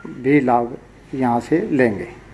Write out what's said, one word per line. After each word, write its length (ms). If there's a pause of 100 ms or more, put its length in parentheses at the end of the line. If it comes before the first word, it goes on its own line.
भी 320
लाभ 380 (380)
यहाँ 240
से 320
लेंगे। 500 (120)